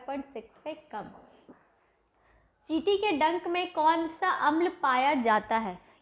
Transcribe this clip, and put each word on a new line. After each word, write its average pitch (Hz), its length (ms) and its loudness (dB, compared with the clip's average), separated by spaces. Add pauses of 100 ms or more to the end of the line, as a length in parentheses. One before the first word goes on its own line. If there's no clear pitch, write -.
पॉइंट 269 180 -8
सिक्स - 400 -18
से 302 80 -10
कम। 311 300 -14 (1700)
चींटी 320 280 2
के 403 160 0
डंक 330 340 0
में 359 260 -2
कौन 330 360 2
सा 370 220 -2
अम्ल 320 380 2
पाया 269 460 2
जाता 226 440 2
है? 190 440 -8